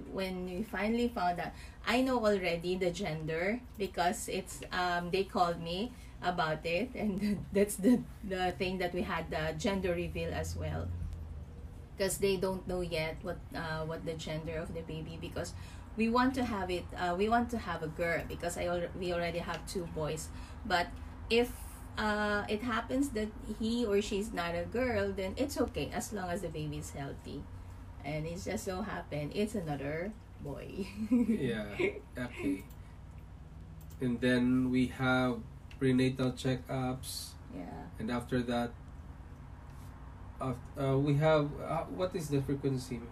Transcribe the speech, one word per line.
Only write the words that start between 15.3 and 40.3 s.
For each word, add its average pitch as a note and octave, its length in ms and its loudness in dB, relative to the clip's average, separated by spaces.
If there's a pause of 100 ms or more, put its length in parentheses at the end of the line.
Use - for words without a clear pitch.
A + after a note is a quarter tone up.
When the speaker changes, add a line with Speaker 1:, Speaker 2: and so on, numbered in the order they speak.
Speaker 1:
we A3 100 4
want B3 280 6
to B3 100 2
have F#3+ 240 0
it, F3 160 0 (100)
uh, F3 220 2
we G3+ 100 4
want A#3 220 4
to A#3 80 -2
have F3+ 240 -4
a D#3 60 -4
girl E3 400 0
because E3+ 280 -4
I F3 100 -2
al-, F3 340 -2
we F3+ 120 -2
already E3+ 280 0
have F3 260 -6
two E3+ 320 -4
boys. D#3 320 -2 (340)
But F3 240 4 (400)
if, A#3+ 220 6 (480)
uh, G#3 500 2
it G#3+ 140 0
happens B3 560 0
that G#3+ 120 0 (280)
he A#3 260 2
or G3+ 160 6
she's G#3+ 320 0
not E3+ 220 0
a F3 160 0
girl, G#3+ 420 2
then F#3+ 260 -2
it's D4 220 0
okay - 320 0
as G#3+ 220 -4
long F#3 160 -2
as F3+ 140 -2
the E3 60 -4
baby D3+ 280 -4
is D3+ 140 -8
healthy. C#3 500 -8 (640)
And D3+ 220 -2
it E3+ 160 -6
just - 240 -4
so F#3 160 -2
happened D3 540 -4
it's G#3 180 0
another D#3 580 -2 (300)
boy. C#3+ 460 -6 (100)
<laughs> G#3+ 140 0
Speaker 2:
Yeah, D3 580 4 (480)
okay. - 460 0 (1400)
And A#2+ 180 2
then B2+ 520 6
we B2+ 160 6
have B2+ 500 2 (400)
prenatal C3 540 4
checkups. - 1040 -2 (160)
Speaker 1:
Yeah. - 80 -8 (380)
Speaker 2:
And A2 100 -2
after B2 320 2
that, A#2+ 300 2 (1700)